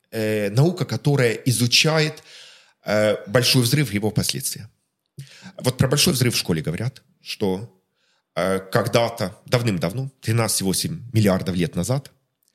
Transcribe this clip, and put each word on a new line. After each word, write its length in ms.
э, 400
наука, 340
которая 480
изучает, 760
э, 300
большой 360
взрыв 300
и 40
его 140
последствия. 580
Вот 200
про 100
большой 240
взрыв 220
в 40
школе 240
говорят, 400
что, 460
э, 220
когда-то, 580
давным-давно, 640
тринадцать 420
и 20
восемь 360
миллиардов 440
лет 200
назад, 340